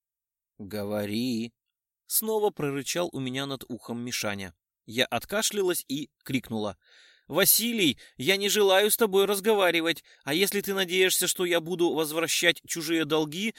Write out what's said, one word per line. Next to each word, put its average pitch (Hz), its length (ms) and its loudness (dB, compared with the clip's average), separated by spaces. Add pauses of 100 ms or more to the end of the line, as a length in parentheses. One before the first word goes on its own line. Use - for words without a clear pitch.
(600)
«Говори!» 104 920 -4 (560)
снова 214 420 0
прорычал 143 600 -4
у 139 80 -6
меня 131 260 -4
над 139 220 -8
ухом 120 320 -8
Мишаня. 101 540 -6 (320)
Я 117 180 0
откашлялась 185 840 -2
и 143 240 -6 (140)
крикнула: 107 520 -4 (520)
«Василий, 196 680 2 (180)
я 175 220 2
не 202 100 0
желаю 196 420 4
с - 60 2
тобой 196 300 4
разговаривать, 185 760 2 (220)
а 135 80 -2
если 196 300 0
ты 202 100 -4
надеешься, 185 560 2
что 180 160 -2
я 170 160 2
буду 170 320 0
возвращать 160 720 0
чужие 160 380 -2
долги, 156 540 -2